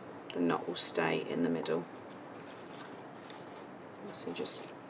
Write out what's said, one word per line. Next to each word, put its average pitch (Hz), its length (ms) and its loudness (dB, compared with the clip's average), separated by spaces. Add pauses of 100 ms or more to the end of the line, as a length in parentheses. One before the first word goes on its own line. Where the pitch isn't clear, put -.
(320)
the 90 80 0
knot 82 280 6
will 85 80 0
stay 82 520 6
in 82 140 4
the 82 80 6
middle. 80 340 4 (2250)
So - 180 -2
just 78 320 0 (280)